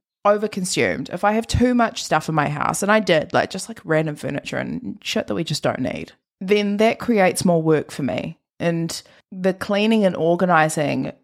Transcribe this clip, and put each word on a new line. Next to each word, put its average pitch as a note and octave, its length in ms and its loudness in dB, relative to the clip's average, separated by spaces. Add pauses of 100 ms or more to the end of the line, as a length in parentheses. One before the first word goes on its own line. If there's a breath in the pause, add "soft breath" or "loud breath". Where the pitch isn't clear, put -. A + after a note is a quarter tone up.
(260)
overconsumed, F#3+ 840 0
if F3 120 -8
I G#3 100 4
have A3+ 140 0
too B3 280 4
much A#3+ 280 0
stuff - 260 0
in D#3+ 60 -2
my D3 140 2
house, D3 340 -2
and G3 80 2
I G#3+ 80 4
did, E3 340 2
like, - 180 2
just, - 180 -10
like, A3+ 160 -16
random D#3 320 0
furniture - 400 -8
and - 440 -8
shit - 280 -4
that G#3 60 -4
we F3 100 -2
just - 180 -4
don't B2 180 -2
need, E2 320 -6 (280)
then G3+ 380 0
that A3+ 200 2
creates G3 460 2
more E3+ 180 4
work D#3 300 2
for D3+ 100 -8
me. C3 340 -4 (220)
And E3 420 -4 (300 soft breath)
the F#3 240 -2
cleaning G#3 500 2
and F#3 120 2
organising D#3 960 2 (120)